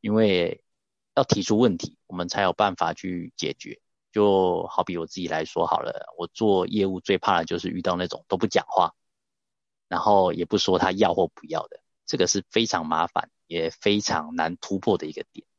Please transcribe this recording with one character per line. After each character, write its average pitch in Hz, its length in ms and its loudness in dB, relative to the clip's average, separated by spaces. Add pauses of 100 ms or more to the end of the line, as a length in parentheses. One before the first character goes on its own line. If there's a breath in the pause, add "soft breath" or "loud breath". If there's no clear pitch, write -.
因 107 120 -2
为 98 500 2 (520)
要 139 80 4
提 - 180 0
出 107 160 0
问 110 180 4
题， - 300 -10
我 92 100 -14
们 87 140 -6
才 104 140 0
有 92 100 2
办 98 220 2
法 82 180 -2
去 90 420 -8
解 69 200 -6
决。 - 260 -18 (300)
就 95 560 2
好 - 160 0
比 90 140 -4
我 82 100 -6
自 - 80 -14
己 90 120 -6
来 80 160 -2
说 85 220 -2
好 - 140 0
了， - 380 -8
我 87 100 -8
做 98 400 2
业 104 180 0
务 92 140 -4
最 95 180 0
怕 90 220 2
的 80 60 -2
就 87 120 -6
是 92 100 -6
遇 90 140 -6
到 87 140 0
那 90 100 -4
种 - 220 -10
都 95 100 0
不 90 80 0
讲 101 220 2
话， 87 260 2 (960)
然 87 100 -2
后 95 320 4
也 85 140 -4
不 104 140 0
说 92 180 2
他 92 140 2
要 92 240 2
或 90 120 2
不 - 200 -12
要 80 200 -4
的， - 140 -20 (240)
这 - 120 -6
个 107 100 2
是 - 240 -2
非 117 160 2
常 85 180 -2
麻 80 220 0
烦， - 220 -4 (180)
也 82 240 -2
非 104 280 2
常 80 360 -4
难 82 220 -2
突 - 200 -6
破 95 180 2
的 80 120 -4
一 76 40 -8
个 - 220 -10
点。 - 120 -18 (140)